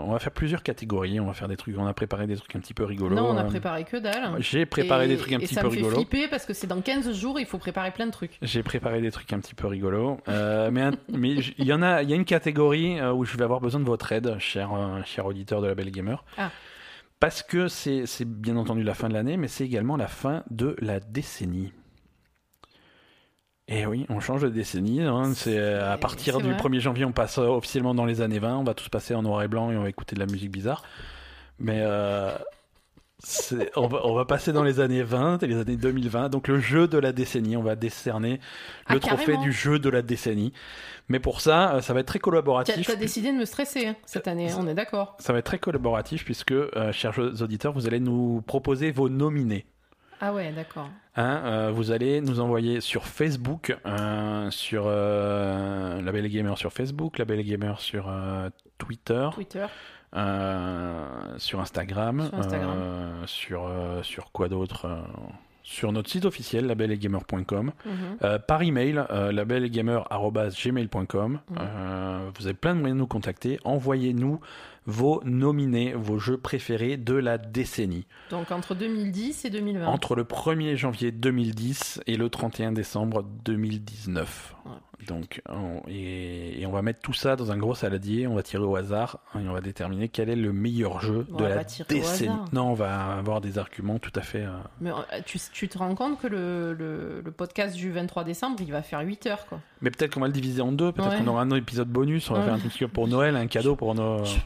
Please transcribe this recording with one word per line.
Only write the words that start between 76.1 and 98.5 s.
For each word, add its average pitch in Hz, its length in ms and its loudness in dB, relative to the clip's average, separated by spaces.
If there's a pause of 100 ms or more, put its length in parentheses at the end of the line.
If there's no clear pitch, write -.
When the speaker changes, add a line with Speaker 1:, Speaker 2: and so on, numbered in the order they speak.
Speaker 1:
jeux 123 200 0
préférés 123 600 -2
de 123 160 0
la 123 240 2
décennie. 110 680 -2 (240)
Speaker 2:
Donc 170 200 -6
entre 180 220 -4
deux 196 140 -4
mille 208 240 -2
dix 233 340 -4
et 226 60 -4
deux 214 80 -4
mille 208 180 -2
vingt. 170 100 -2
Speaker 1:
Entre 131 280 0
le 120 80 2
premier 156 540 0
janvier 120 340 0
deux 117 200 2
mille 117 220 2
dix 117 540 -2
et 113 80 2
le 117 140 2
trente - 300 -4
et 113 60 0
un 113 60 0
décembre 107 500 0 (240)
deux 113 120 2
mille 107 260 0
dix-neuf. 95 720 -6 (100)
Speaker 2:
Ouais. - 60 -14 (360)
Speaker 1:
Donc, 82 400 -8
on, 90 400 -6
et, 90 720 -8
et 95 60 -4
on 95 40 -4
va 98 100 0
mettre 113 180 0
tout - 140 -6
ça 135 240 2
dans 113 160 -2
un 101 40 -2
gros 107 160 0
saladier, 104 540 0
on 117 80 0
va 98 80 0
tirer 101 220 -2
au 98 100 2
hasard, 101 440 -2 (140)
hein, 104 120 -4
et - 20 -2
on 92 60 -2
va 92 80 -4
déterminer 95 480 -4
quel 113 200 -2
est 120 60 2
le 110 160 2
meilleur 104 480 0
jeu 110 320 0
Speaker 2:
On 170 60 -8
Speaker 1:
de 110 60 2
Speaker 2:
va 101 60 2
Speaker 1:
la 98 60 2
Speaker 2:
pas - 80 0
tirer - 260 -10
au 156 40 2
Speaker 1:
décennie. 175 360 0
Speaker 2:
hasard. 214 220 -2
Speaker 1:
Non, 127 200 2
on - 20 2
va 98 400 0
avoir 104 260 0
des 101 180 -4
arguments 101 400 -4
tout - 180 -8
à 104 60 -2
fait, 104 220 -6
euh, 98 60 -6 (320)
Speaker 2:
Mais, 170 100 -4
euh, - 20 -4 (320)
tu, - 140 -8 (140)
tu - 160 -6
te - 80 -10
rends 185 180 -2
compte 269 240 -2
que 254 80 -4
le, 175 460 -2
le, 160 480 -8
le 165 100 -10
podcast 180 440 -4
du 180 180 -4
vingt-trois 175 320 -2
décembre, 233 360 -4